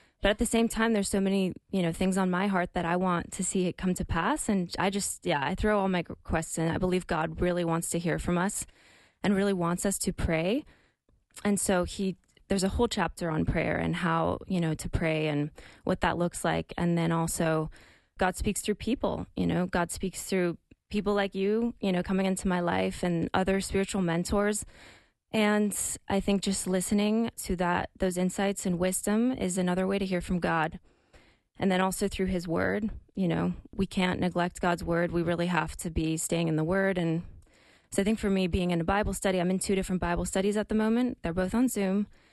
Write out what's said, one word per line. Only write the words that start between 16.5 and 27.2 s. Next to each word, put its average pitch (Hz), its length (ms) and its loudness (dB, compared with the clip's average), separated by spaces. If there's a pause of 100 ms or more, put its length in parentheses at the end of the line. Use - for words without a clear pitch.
And 170 200 2
then 165 140 2
also 165 580 0 (480)
God 185 180 0
speaks - 260 -2
through 214 140 -2
people, - 600 -2
you 180 100 0
know, 175 220 0
God 175 240 0
speaks - 320 -6
through 175 340 0 (320)
people 202 240 0
like 202 220 0
you, 214 440 0
you 196 120 0
know, 180 100 2
coming 190 240 0
into 190 220 0
my 180 140 2
life 185 420 0
and 175 320 0
other 190 260 2
spiritual 196 400 -2
mentors. 202 640 0 (680)
And 208 440 2 (300)
I 196 140 0
think 202 200 2
just 196 260 -2
listening 208 640 2 (120)